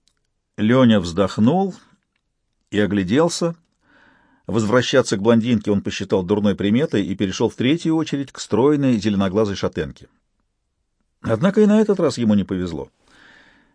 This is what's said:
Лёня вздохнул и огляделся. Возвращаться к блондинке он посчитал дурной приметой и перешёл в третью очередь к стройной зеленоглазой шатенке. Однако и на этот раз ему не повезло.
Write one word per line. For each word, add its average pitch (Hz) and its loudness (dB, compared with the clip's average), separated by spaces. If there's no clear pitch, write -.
Лёня 113 4
вздохнул 107 0
и 101 0
огляделся. 113 0
Возвращаться 117 0
к 98 -4
блондинке 113 2
он 101 0
посчитал 98 -4
дурной 104 0
приметой 104 0
и 95 -6
перешёл 104 -2
в - -14
третью 160 -2
очередь 143 -6
к - -16
стройной 135 2
зеленоглазой 98 0
шатенке. - -8
Однако 127 0
и 214 6
на 208 4
этот 202 0
раз 143 0
ему 110 2
не 98 2
повезло. 85 -6